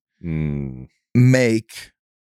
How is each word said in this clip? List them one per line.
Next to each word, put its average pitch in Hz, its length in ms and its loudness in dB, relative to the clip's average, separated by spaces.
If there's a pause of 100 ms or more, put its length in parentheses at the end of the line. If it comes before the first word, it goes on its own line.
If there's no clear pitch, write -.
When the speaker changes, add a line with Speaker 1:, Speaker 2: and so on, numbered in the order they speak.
(240)
Speaker 1:
Mm. 71 640 -6 (260)
Speaker 2:
make 123 800 2 (380)